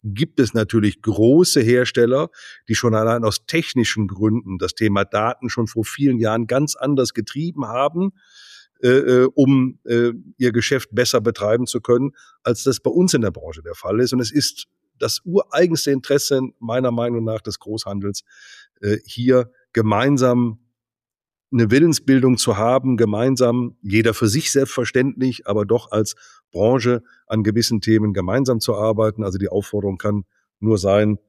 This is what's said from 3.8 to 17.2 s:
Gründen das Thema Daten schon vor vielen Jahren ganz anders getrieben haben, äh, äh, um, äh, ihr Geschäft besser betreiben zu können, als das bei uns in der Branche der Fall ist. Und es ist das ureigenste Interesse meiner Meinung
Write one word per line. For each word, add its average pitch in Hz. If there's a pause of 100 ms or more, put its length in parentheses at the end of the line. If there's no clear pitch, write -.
Gründen 98
das 92
Thema 101
Daten 117
schon 113
vor 113
vielen 131
Jahren 113
ganz 139
anders 135
getrieben 143
haben, 147 (680)
äh, 127
äh, 127
um, 131
äh, 120 (240)
ihr 123
Geschäft 120
besser 120
betreiben 113
zu 117
können, 123 (300)
als 123
das 135
bei 131
uns 180
in 131
der 98
Branche 78
der 85
Fall 98
ist. 123
Und 127
es 110
ist - (320)
das 120
ureigenste 170
Interesse 135 (160)
meiner 120
Meinung 117